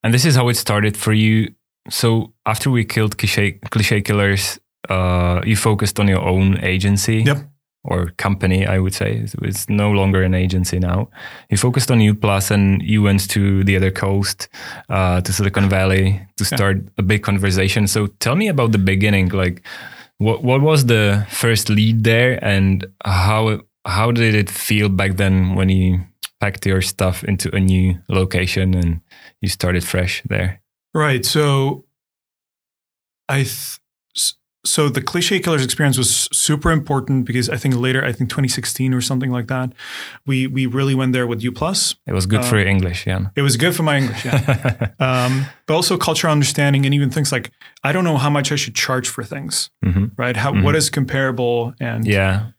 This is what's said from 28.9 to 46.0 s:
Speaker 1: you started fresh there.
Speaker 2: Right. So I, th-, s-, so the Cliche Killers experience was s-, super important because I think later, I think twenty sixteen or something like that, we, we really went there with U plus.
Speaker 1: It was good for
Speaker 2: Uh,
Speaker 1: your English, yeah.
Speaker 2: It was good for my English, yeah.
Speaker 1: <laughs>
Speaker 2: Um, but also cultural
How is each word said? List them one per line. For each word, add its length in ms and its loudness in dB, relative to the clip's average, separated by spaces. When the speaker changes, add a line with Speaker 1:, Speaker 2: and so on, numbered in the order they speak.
Speaker 1:
you 80 -4
started 340 -2
fresh 460 -4
there. 300 -4
Speaker 2:
Right. 320 0
So 600 0
I, 140 0
th-, 360 -8
s-, 180 -2
so 240 0
the 120 -2
Cliche 380 -2
Killers 240 0
experience 340 0
was 140 0
s-, 260 -2
super 340 0
important 540 -2
because 240 -2
I 80 -4
think 180 0
later, 280 0
I 100 -2
think 160 -4
twenty 200 -2
sixteen 440 -4
or 80 -2
something 300 -4
like 160 -4
that, 260 -4
we, 220 -2
we 180 -2
really 300 0
went 180 0
there 140 0
with 160 -4
U 80 -2
plus. 440 -4
Speaker 1:
It 80 -6
was 120 0
good 180 0
for 120 0
Speaker 2:
Uh, 40 4
Speaker 1:
your 80 2
English, 400 0
yeah. 280 -2
Speaker 2:
It 60 -2
was 160 2
good 180 2
for 80 -2
my 140 2
English, 280 -4
yeah. 720 0
Speaker 1:
<laughs> 40 -20
Speaker 2:
Um, 460 0
but 100 0
also 220 0
cultural 360 0